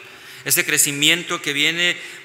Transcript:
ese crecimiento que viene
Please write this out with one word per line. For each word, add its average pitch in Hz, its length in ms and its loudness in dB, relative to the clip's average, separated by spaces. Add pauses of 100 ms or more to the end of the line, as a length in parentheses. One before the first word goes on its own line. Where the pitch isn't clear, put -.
(460)
ese 160 200 0
crecimiento 156 760 2
que 147 100 -4
viene 165 460 0 (280)